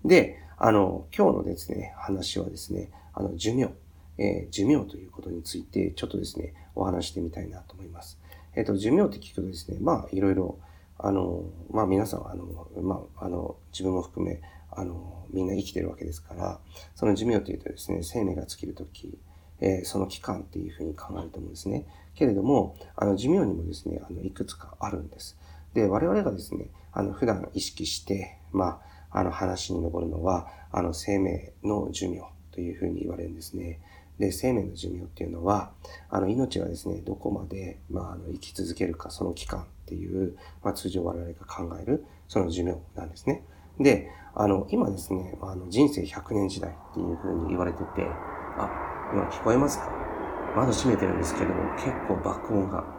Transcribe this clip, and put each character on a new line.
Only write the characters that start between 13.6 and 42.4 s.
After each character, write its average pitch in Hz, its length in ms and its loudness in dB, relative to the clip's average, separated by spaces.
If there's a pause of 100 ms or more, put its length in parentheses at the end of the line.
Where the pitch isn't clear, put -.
自 - 120 -6
分 95 100 2
も 90 80 2
含 87 240 -4
め、 85 160 -4 (360)
あ 95 60 -4
の、 87 480 -10
み 92 120 0
ん 90 40 2
な 98 80 0
生 90 80 0
き - 80 -6
て 90 80 -4
る 85 100 -2
わ 82 60 -6
け 82 80 -10
で 82 80 -6
す 80 100 -8
か - 120 -16
ら、 90 260 -4 (360)
そ - 100 0
の 104 100 8
寿 110 100 0
命 110 140 6
と - 120 -2
い - 40 -2
う - 40 -12
と - 100 -10
で - 80 -8
す - 160 -6
ね、 90 100 -2
生 107 220 0
命 90 100 0
が 87 100 -4
尽 - 140 -12
き - 60 -6
る - 80 -8
と - 120 -12
き、 - 320 -14 (440)
え 95 220 4
ー、 - 20 -8
そ - 140 -2
の 95 80 2
期 - 140 -10
間 95 200 -4
っ - 20 -8
て - 160 -8
い 87 100 -4
う - 40 -10
ふ - 80 -12
う - 20 -4
に 80 120 -4
考 95 220 -10
え 87 60 -6
る 85 60 -10
と - 100 -12
思 87 80 -8
う - 20 -10
ん 85 40 -12
で - 20 -12
す - 140 -6
ね。 127 160 -2 (280)
け 151 120 4
れ 113 80 8
ど 98 100 4
も、 117 320 6 (200)
あ - 100 2
の、 98 100 6
寿 117 140 2
命 180 160 6
に 92 80 2
も 82 100 -2
で 82 100 -4
す - 140 -8
ね、 80 180 -4
あ - 60 -12
の、 90 100 -6
い 95 100 -4
く - 120 -6
つ - 100 -6
か - 260 -16
あ 139 100 -2
る 82 120 -2
ん 76 60 -8
で - 120 -16
す。 - 180 -16 (360)
で、 110 140 6
我 110 180 4
々 196 180 4
が 123 80 2
で 92 80 -4
す - 160 -8
ね、 - 160 -6 (200)
あ - 120 0
の、 98 100 0
普 - 120 0
段 98 280 2
意 95 80 -2
識 - 240 -4
し - 160 -4
て、 98 360 -4 (140)
ま 92 300 2 (300)
あ、 98 80 4
あ 92 40 4
の、 87 80 2
話 90 420 -2
に 87 60 0
上 85 220 0
る 85 60 -2
の 82 160 -2
は、 90 240 2 (240)
あ 87 100 0
の、 85 120 0
生 98 260 0
命 85 340 0 (100)
の 104 280 0
寿 92 180 -4
命 90 140 -6 (280)
と - 80 -10
い 87 120 -2
う - 40 -6
ふ 92 80 -2
う 90 60 2
に 85 120 -2
言 85 80 -2
わ 87 60 -4
れ 87 80 -6
る 85 60 -6
ん 85 60 -8
で 82 60 -12
す - 140 -12
ね。 87 240 -6 (400)
で、 98 140 4
生 127 180 2
命 107 120 2
の 92 100 -6
寿 90 160 -6
命 90 140 -6
っ - 20 -8
て - 180 -8
い 87 40 -2
う 85 40 -6
の 85 140 -6
は、 101 260 2 (380)
あ 98 100 2
の、 92 80 4
命 127 320 2
が 90 80 -2
で 87 80 -4
す 92 140 -8
ね、 92 120 -4
ど 101 140 -6
こ - 160 -4
ま 98 140 -4
で、 95 340 -8 (100)
ま 90 200 -4
あ、 - 40 -8
あ - 40 -8
の、 87 120 -12
生 87 100 -6
き - 140 -14
続 87 200 -4
け 95 120 2
る 85 100 -2
か、 - 140 -10
そ - 140 -6
の 90 100 -2
期 - 140 -8
間 - 140 -4
っ - 40 -10 (200)
て 87 100 -8
い 90 300 0
う、 87 120 -4 (260)
ま 101 80 2
あ、 - 20 -4
通 - 160 -4
常 92 160 0
我 87 120 0
々 85 160 -6
が - 120 -14
考 85 360 -8
え 87 40 -8
る、 131 200 2 (220)
そ - 120 2
の 87 100 4